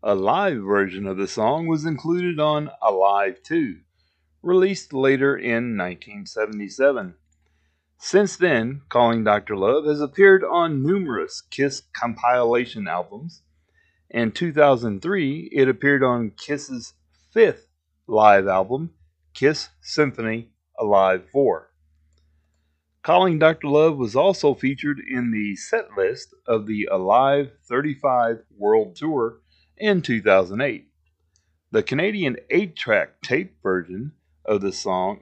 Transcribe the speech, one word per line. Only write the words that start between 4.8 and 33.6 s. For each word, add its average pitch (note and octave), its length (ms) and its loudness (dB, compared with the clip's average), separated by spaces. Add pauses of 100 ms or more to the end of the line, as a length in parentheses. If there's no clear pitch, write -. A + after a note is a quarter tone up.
later C3+ 440 2
in A#2 380 -4
nineteen F#2+ 520 -8
seventy-seven. G#2+ 880 -2 (840)
Since - 380 0
then, C3+ 520 0
Calling A#2 360 2
Doctor G#2 320 0
Love B2 300 2
has D3+ 140 0
appeared F#3+ 440 4
on D#3+ 400 0
numerous D3+ 680 -4
Kiss C#3 320 -4 (100)
compilation A#2+ 920 -2
albums. G2+ 560 -10 (680)
In A#2 220 -2
two E3+ 220 -6
thousand B2 500 2
three, D#3+ 480 -4
it C3+ 180 2
appeared C#3 360 0
on A#2+ 320 -2
Kiss's C3+ 560 -10 (400)
fifth G#3+ 340 2 (400)
live G#2 400 6
album, G2+ 440 -2 (440)
Kiss D3 360 -2 (100)
Symphony A#2 680 -4 (280)
Alive F#2+ 540 2
Four. A#2+ 400 -2 (1300)
Calling F3 380 2
Doctor D#3 260 2
Love D3+ 300 2
was A2+ 180 -4
also D3 400 2
featured C#3 460 -6
in B2 320 -4
the G#2 240 -4
set - 400 -6
list G2 360 -4 (140)
of A2 220 -2
the G#2 240 -4
Alive B2+ 580 2 (140)
thirty-five B2+ 800 -2 (120)
World G#2 380 0
Tour C3+ 460 -4 (380)
in G3+ 220 0
two A2+ 220 -4
thousand G2 400 2
eight. B2+ 260 -6 (840)
The A2 120 0
Canadian E3+ 560 -2 (100)
eight-track C3+ 720 -2
tape E3+ 420 -4